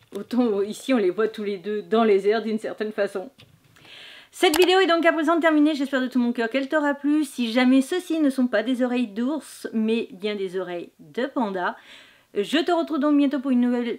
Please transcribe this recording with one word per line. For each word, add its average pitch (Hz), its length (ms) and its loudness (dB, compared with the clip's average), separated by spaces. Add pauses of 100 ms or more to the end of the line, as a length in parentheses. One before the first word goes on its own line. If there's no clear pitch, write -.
(140)
autant 208 480 0
ici 214 320 -4
on 247 40 2
les 185 120 2
voit 196 180 0
tous 220 160 -8
les 202 140 -4
deux 202 240 -6
dans 220 220 2
les 196 240 4
airs 220 140 2
d'une 214 160 -4
certaine 214 340 -8
façon. 202 380 -6 (1040)
Cette 330 240 2
vidéo 359 220 4
est 381 80 4
donc 330 180 2
à 330 80 4
présent 330 280 0
terminée, 311 340 4
j'espère 269 260 -2
de 254 60 -2
tout 247 140 0
mon 240 120 0
cœur 233 160 -2
qu'elle 269 200 -4
t'aura 294 260 0
plu. 294 300 0
Si 240 260 -4
jamais 254 320 4
ceux-ci 330 380 -4
ne 285 100 2
sont 262 160 0
pas 220 160 0
des 247 200 -2
oreilles 247 260 -2
d'ours, 247 640 -6
mais 220 400 -2
bien 208 240 -6
des 190 200 -6
oreilles 175 340 -8 (100)
de 170 260 -6
panda, 208 500 -4 (580)
je 202 240 -2
te 359 120 0
retrouve 320 300 -2
donc 294 160 2
bientôt 285 240 2
pour 269 100 -4
une 247 100 2
nouvelle 240 380 -2